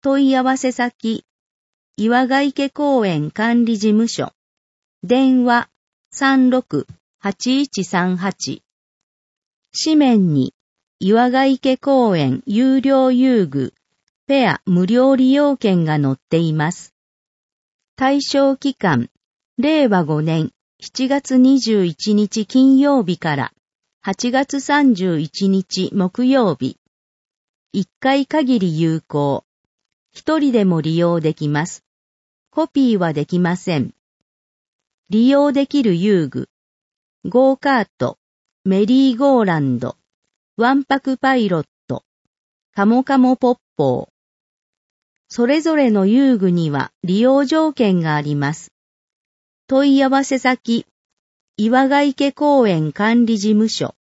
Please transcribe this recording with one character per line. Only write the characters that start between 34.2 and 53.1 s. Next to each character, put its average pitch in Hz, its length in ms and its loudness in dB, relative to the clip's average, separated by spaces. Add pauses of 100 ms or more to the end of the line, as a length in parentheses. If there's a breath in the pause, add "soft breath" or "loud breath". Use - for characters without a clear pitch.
利 226 200 2
用 285 240 2
で 277 160 0
き 285 160 -2
る 196 100 2
遊 180 320 0
具。 127 220 -10 (760)
ゴ 262 300 2
ー - 20 -12
カ 262 260 -2
ー - 40 -4 (100)
ト、 - 220 -6 (460)
メ 190 220 0
リ 262 280 2
ー - 20 -10
ゴ 262 260 2
ー - 20 2
ラ 170 160 0
ン 131 180 -2
ド、 123 180 -8 (600)
わ 240 180 2
ん 277 80 0
ぱ 269 160 -2
く 262 180 -4
パ 262 200 0
イ 220 120 0
ロ 175 120 -2
ッ - 40 -6 (220)
ト、 - 180 -10 (720)
カ 202 120 0
モ 240 180 2
カ 269 140 0
モ 254 180 2
ポ 247 160 0
ッ 247 60 -4 (180)
ポ 135 340 -2
ー。 - 20 -20 (1160)
そ 240 180 -2
れ 294 140 2
ぞ 311 160 0
れ 262 160 2
の 196 140 2
遊 254 300 2
具 190 140 0
に 165 220 0
は 135 180 -6 (140)
利 185 160 -2
用 269 240 2
条 311 280 0
件 196 280 0
が 160 160 -2
あ 147 40 -2
り 147 140 -6
ま 143 180 -4
す。 - 200 -16 (960)
問 269 280 2
い 269 60 2
合 269 60 2
わ 269 160 0
せ 269 140 -4
先、 247 480 -4 (720)
岩 254 300 2
ヶ 285 140 2
池 277 300 -2
公 285 340 2
園 156 260 -2
管 226 340 0